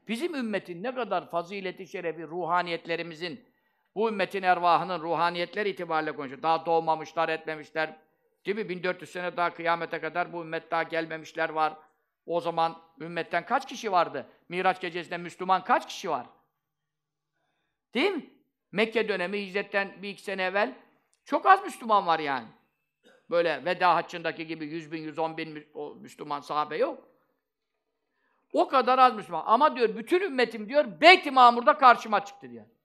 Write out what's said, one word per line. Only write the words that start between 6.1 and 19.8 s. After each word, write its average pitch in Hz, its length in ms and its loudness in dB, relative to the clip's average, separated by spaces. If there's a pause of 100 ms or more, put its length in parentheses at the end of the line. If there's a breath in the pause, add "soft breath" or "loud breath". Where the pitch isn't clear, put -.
konuşuyor. 135 260 -10
Daha 160 240 0
doğmamışlar, 160 640 0
etmemişler. 156 680 -6 (500)
Değil 196 100 -2
mi? 214 120 -6
Bin 180 140 -8
dört 180 200 -2
yüz 147 80 -18
sene 175 260 -6
daha 170 180 0
kıyamete 165 460 -2
kadar 165 320 -4
bu 170 100 -8
ümmet 160 280 -8
daha 165 120 0
gelmemişler 160 640 -4
var. 156 280 -2 (500)
O 165 140 -2
zaman 165 420 -2 (180)
ümmetten 170 460 -4
kaç 233 220 0
kişi 226 240 -8
vardı? 143 340 0 (220 soft breath)
Miraç 185 320 0
gecesinde 175 380 -8
Müslüman 185 460 -2
kaç 262 220 2
kişi - 240 -8
var? 127 160 -4 (1700)
Değil 339 180 2
mi? 320 180 -8 (420)
Mekke 220 360 0
dönemi, 196 380 -4
hicretten 196 560 -4